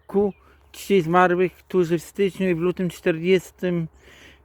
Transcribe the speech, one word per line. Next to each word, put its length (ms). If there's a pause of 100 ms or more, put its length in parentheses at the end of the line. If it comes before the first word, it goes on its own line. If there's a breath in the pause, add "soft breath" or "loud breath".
ku 260 (380 soft breath)
czci 300
zmarłych, 520
którzy 460
w 40
styczniu 460
i 60
w 40
lutym 300
czterdziestym 960 (580 soft breath)